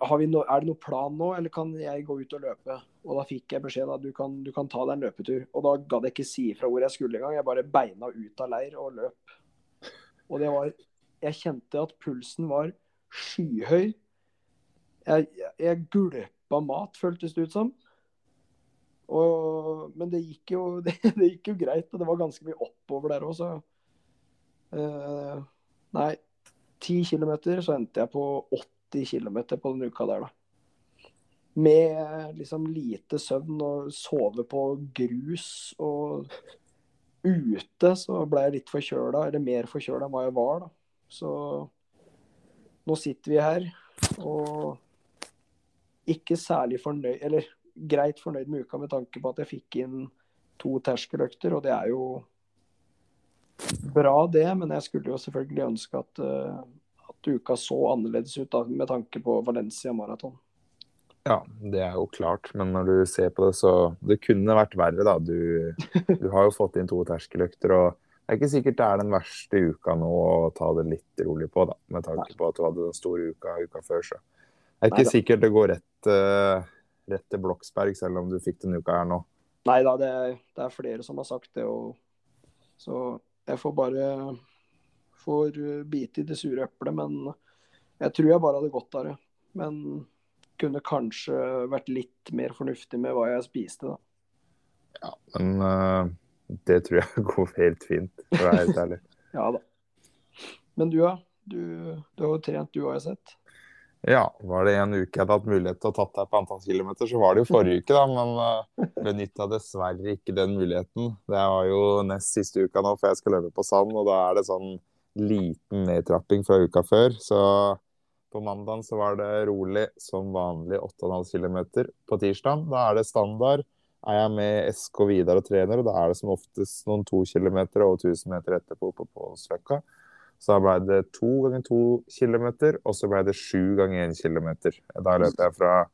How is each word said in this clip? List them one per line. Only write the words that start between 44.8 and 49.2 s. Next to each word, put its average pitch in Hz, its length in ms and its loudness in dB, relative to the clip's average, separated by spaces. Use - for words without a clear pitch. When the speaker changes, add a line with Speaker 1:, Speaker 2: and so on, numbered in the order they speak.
Speaker 1:
ikke 165 320 -2
særlig 127 400 -2
fornøy-, 143 400 -6
eller 151 260 -2
greit 147 440 0
fornøyd 139 300 -10
med 143 160 -6
uka - 140 -10
med 143 120 -10
tanke 127 300 -8